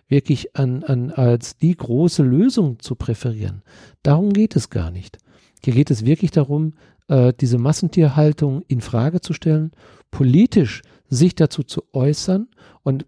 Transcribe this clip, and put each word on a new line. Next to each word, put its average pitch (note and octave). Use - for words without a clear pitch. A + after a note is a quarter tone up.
wirklich -
an, C3
an, B2+
als A#2+
die E3+
große D3+
Lösung D3
zu -
präferieren. G#2+
Darum E3+
geht G#3+
es -
gar F2
nicht. F2+
Hier A#2
geht C#3
es A2+
wirklich D#3+
darum, D3+
äh, B2+
diese B2
Massentierhaltung D3+
in B2
Frage C#3
zu -
stellen, D#3
politisch C#3+
sich D3+
dazu -
zu -
äußern. D3+
Und C#3